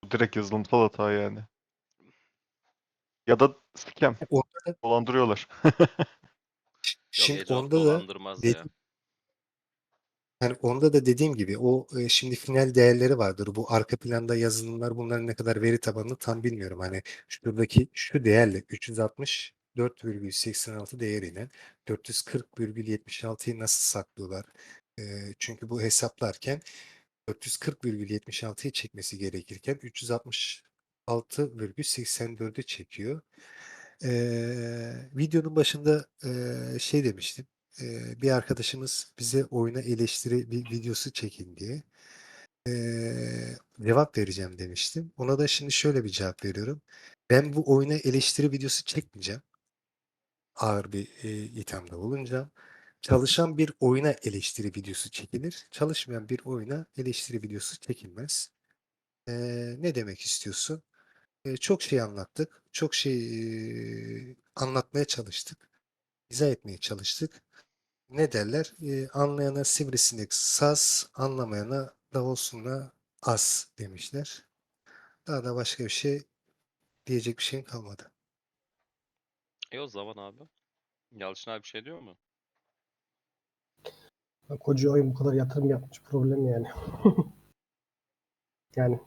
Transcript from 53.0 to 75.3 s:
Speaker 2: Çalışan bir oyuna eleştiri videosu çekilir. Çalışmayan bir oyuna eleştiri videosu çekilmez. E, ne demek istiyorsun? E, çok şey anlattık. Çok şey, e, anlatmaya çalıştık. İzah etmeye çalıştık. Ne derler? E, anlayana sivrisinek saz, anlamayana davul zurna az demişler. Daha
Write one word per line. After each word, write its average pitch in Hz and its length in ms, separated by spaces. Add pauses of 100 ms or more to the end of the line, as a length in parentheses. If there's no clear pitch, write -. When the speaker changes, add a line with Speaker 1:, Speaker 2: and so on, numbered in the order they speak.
Speaker 2:
Çalışan 143 560
bir 151 220
oyuna 135 320 (120)
eleştiri 101 440
videosu 98 440
çekilir. 135 600
Çalışmayan 123 580
bir 123 160
oyuna 131 400 (120)
eleştiri 120 460
videosu 104 360
çekilmez. 110 680 (800)
E, 120 60 (460)
ne 165 160
demek 104 260
istiyorsun? - 600 (600)
E, 131 120
çok - 260
şey 131 180
anlattık. 104 720
Çok - 240
şey, 131 220 (1120)
e, 131 40 (200)
anlatmaya 131 500
çalıştık. - 640 (600)
İzah 131 180
etmeye 107 300
çalıştık. - 640 (640)
Ne 147 220
derler? 117 420 (100)
E, 135 260
anlayana 143 540
sivrisinek 123 680
saz, - 840
anlamayana 131 800 (200)
davul 131 220
zurna 127 580 (300)
az - 560
demişler. 104 640 (840)
Daha 139 180